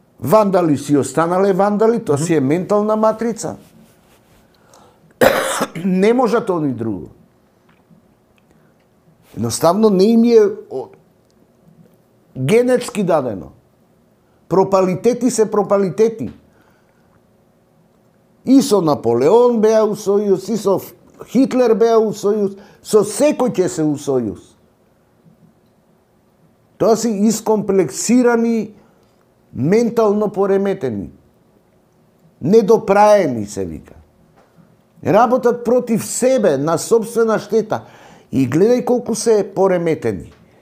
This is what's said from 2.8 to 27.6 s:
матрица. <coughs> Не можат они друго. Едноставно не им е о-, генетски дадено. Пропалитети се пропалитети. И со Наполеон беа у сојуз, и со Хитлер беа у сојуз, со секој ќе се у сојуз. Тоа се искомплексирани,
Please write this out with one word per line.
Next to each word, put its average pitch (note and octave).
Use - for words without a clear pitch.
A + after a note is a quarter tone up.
матрица. A3
<coughs> -
Не F#3
можат A#3
они D3+
друго. A2
Едноставно E3
не F#3
им A3+
е A#3
о-, A#2+
генетски A3
дадено. B2+
Пропалитети A3
се A3
пропалитети. G3+
И C4
со G3+
Наполеон D#3
беа A3
у G#3+
сојуз, G3+
и A#3+
со F#3+
Хитлер B3
беа A3+
у G#3+
сојуз, G3+
со -
секој B3+
ќе F3+
се -
у D3+
сојуз. B2
Тоа G#3
се A#3
искомплексирани, A3